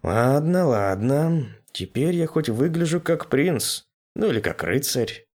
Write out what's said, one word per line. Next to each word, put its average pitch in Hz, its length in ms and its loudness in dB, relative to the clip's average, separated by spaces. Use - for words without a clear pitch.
«Ладно, 147 640 2
ладно, 127 800 0
теперь 143 440 -2
я 165 100 0
хоть - 220 -2
выгляжу 160 540 0
как 165 260 -2
принц, 147 540 0
ну 220 120 0
или 113 120 0
как - 220 -4
рыцарь». - 720 -2